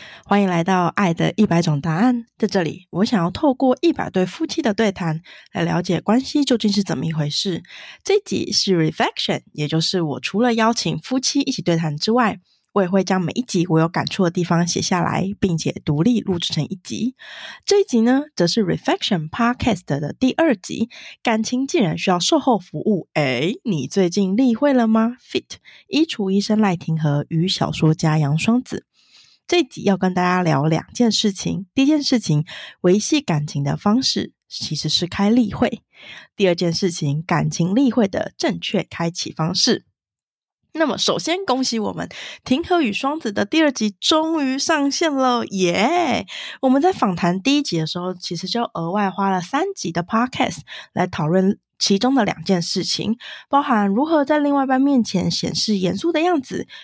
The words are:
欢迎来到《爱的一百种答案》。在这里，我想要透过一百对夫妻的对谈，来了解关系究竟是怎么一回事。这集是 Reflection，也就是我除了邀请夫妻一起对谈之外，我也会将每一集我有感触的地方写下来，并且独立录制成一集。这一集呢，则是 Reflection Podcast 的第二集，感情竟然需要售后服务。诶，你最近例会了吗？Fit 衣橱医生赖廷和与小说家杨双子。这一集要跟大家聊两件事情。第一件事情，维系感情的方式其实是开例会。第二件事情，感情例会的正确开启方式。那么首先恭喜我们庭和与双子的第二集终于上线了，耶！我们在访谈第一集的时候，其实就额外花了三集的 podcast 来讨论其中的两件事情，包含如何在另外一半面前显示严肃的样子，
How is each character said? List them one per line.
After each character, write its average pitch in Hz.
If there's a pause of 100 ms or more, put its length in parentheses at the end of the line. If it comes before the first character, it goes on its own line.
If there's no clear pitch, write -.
(240)
欢 202
迎 196
来 170
到 180
《爱 180
的 160
一 214
百 165
种 147
答 160
案》。 240 (140)
在 220
这 190
里， -
我 185
想 208
要 170
透 269
过 254
一 339
百 -
对 220
夫 294
妻 -
的 220
对 214
谈， 165 (300)
来 170
了 170
解 175
关 220
系 285
究 254
竟 208
是 202
怎 180
么 165
一 160
回 151
事。 170 (420)
这 403
集 -
是 196
Reflection， 165 (100)
也 151
就 160
是 180
我 143
除 196
了 240
邀 226
请 160
夫 262
妻 277
一 135
起 -
对 175
谈 160
之 220
外， 220 (340)
我 208
也 180
会 190
将 185
每 160
一 240
集 180
我 160
有 160
感 175
触 -
的 170
地 175
方 170
写 -
下 180
来， 180 (100)
并 180
且 151 (140)
独 151
立 226
录 180
制 180
成 -
一 -
集。 226 (480)
这 403
一 -
集 233
呢， 254 (120)
则 175
是 214
Reflection 165
Podcast 233
的 147
第 254
二 320
集， - (320)
感 220
情 254
竟 311
然 165
需 170
要 180
售 233
后 254
服 160
务。 196
诶， 151
你 160
最 185
近 190
例 247
会 285
了 240
吗？ 220
Fit - (300)
衣 294
橱 196
医 202
生 214
赖 196
廷 160
和 147
与 170
小 -
说 156
家 156
杨 147
双 226
子。 - (580)
这 349
一 330
集 -
要 196
跟 185
大 180
家 180
聊 151
两 160
件 240
事 208
情。 175
第 269
一 -
件 294
事 262
情， 151 (360)
维 180
系 294
感 151
情 147
的 143
方 208
式 - (160)
其 -
实 156
是 170
开 202
例 226
会。 - (540)
第 196
二 175
件 170
事 175
情， 151
感 151
情 170
例 262
会 220
的 185
正 240
确 -
开 -
启 -
方 165
式。 - (880)
那 311
么 254
首 -
先 370
恭 262
喜 247
我 196
们 170 (380)
庭 277
和 349
与 214
双 294
子 220
的 208
第 311
二 302
集 214
终 320
于 262
上 285
线 302
了， 254
耶！ 190 (360)
我 262
们 269
在 370
访 208
谈 175
第 277
一 294
集 170
的 160
时 175
候， 180
其 180
实 185
就 233 (120)
额 165
外 202
花 196
了 185
三 180 (100)
集 -
的 170
podcast - (340)
来 180
讨 170
论 190 (180)
其 196
中 262
的 240
两 -
件 185
事 170
情， - (320)
包 277
含 240
如 202
何 311
在 302
另 285
外 269
一 -
半 262
面 277
前 175
显 -
示 208
严 185
肃 330
的 330
样 349
子， - (180)